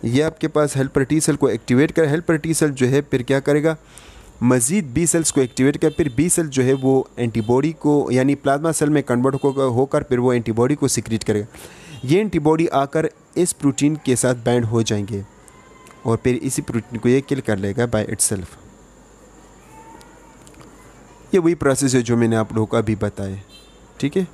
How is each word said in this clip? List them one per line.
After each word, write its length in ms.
ये 160
आपके 260
पास 300
हेल्पर 260
टी 180
सेल 140
को 140
एक्टिवेट 420
करे। 160
हेल्पर 300
टी 160
सेल 180
जो 160
है 140
फिर 220
क्या 160
करेगा, 360
मज़ीद 500
बी 140
सेल्स 240
को 100
एक्टिवेट 360
करे। 200
फिर 200
बी 120
सेल 180
जो 160
है 100
वो 220
एंटीबॉडी 520
को 140
यानी 240
प्लाज्मा 360
सेल 180
में 140
कन्वर्ट 400
होकर, 180
होकर 420
फिर 160
वो 140
एंटीबॉडी 420
को 120
सिक्रीट 360
करेगा। 240
ये 140
एंटीबॉडी 480
आकर 420
इस 160
प्रोटीन 420
के 100
साथ 300
बाइंड 200
हो 180
जाएंगे 400
और 180
फिर 120
इसी 260
प्रोटीन 380
को 100
ये 120
किल 200
कर 160
लेगा 300
by 180
itself। 520
ये 60
वही 160
प्रोसेस 400
है 60
जो 160
मैंने 180
आप 180
लोगों 120
को 120
अभी 180
बताया, 460
ठीक 180
है। 160